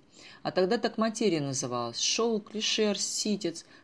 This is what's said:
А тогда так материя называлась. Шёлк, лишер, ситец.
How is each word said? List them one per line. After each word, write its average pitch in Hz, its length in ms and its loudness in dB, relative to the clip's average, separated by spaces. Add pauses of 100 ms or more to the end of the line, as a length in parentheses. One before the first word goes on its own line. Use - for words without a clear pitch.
(440)
А 151 80 -4
тогда 190 260 4
так 220 200 -2
материя 214 420 2
называлась. 123 580 -2
Шёлк, 226 560 0
лишер, 208 460 2
ситец. 190 640 -2 (180)